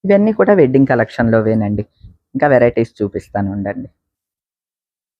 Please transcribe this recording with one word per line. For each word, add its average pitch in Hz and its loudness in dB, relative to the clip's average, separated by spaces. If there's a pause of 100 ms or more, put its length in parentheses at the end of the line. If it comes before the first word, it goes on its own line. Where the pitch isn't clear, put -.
ఇవన్నీ 202 2
కూడా 208 2
వెడ్డింగ్ 135 4
కలెక్షన్లోవేనండి. 110 -2 (500)
ఇంకా 147 0
వెరైటీస్ 120 0
చూపిస్తాను 101 -8
ఉండండి. 101 -10 (1300)